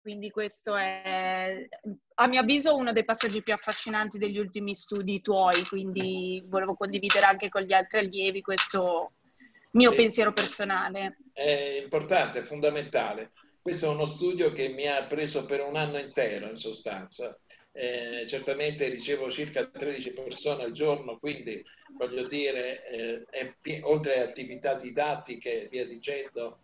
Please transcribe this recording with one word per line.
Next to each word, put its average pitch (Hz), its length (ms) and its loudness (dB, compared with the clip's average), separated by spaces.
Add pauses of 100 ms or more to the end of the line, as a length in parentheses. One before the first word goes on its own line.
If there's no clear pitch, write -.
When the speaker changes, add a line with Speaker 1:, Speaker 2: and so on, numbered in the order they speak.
Speaker 1:
Quindi 208 300 -10
questo 208 440 -4
è, 190 920 -2 (480)
a 240 120 8
mio 254 120 4
avviso, 285 360 6
uno 254 160 0
dei 220 140 4
passaggi 220 380 0
più 214 100 0
affascinanti 214 640 -2
degli 202 220 -2
ultimi 202 340 -4
studi 196 480 -4
tuoi, 185 460 4
quindi 185 800 -2
volevo 190 280 0
condividere 196 520 4
anche 196 220 4
con 196 120 -2
gli 190 100 -2
altri 190 280 4
allievi 196 420 0
questo 180 720 0 (600)
mio 240 180 12
Speaker 2:
Sì. 208 60 6
Speaker 1:
pensiero 220 360 6
personale. 196 880 -2 (120)
Speaker 2:
È 143 520 0
importante, 151 560 2
è - 20 -4
fondamentale. 139 920 0 (300)
Questo 165 240 -2
è 151 40 2
uno 147 160 2
studio 175 460 2
che 131 180 -2
mi 135 180 -2
ha 139 160 2
preso 147 420 -2
per 139 160 -2
un 143 140 -4
anno 147 240 -2
intero, 107 500 -2
in 113 80 -10
sostanza. 107 800 -8 (340)
Eh, 120 560 -6
certamente 139 600 -2
ricevo 131 400 -4
circa 143 380 -4
tredici 135 460 -6
persone 131 500 -6
al 117 80 -4
giorno, 139 480 -2
quindi, 113 440 -8 (320)
voglio 123 300 -4
dire, 131 640 -4
eh, 117 400 -6
è 127 320 -8
pie-, 151 220 -8
oltre 143 360 2
a 123 40 2
attività 127 500 -4
didattiche 123 920 -4
e - 20 -18
via 123 180 -6
dicendo 120 800 -8